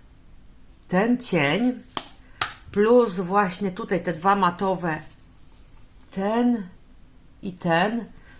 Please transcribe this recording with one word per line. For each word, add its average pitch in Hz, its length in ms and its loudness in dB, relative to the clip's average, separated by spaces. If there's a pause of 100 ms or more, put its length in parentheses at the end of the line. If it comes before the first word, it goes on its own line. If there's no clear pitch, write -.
(880)
ten 226 300 2
cień 185 680 0 (880)
plus 214 480 4
właśnie 190 520 0
tutaj 202 320 -4
te 175 100 -2
dwa 190 220 2
matowe, 175 680 0 (1080)
ten 226 520 0 (800)
i 185 120 -10
ten, 190 520 0 (340)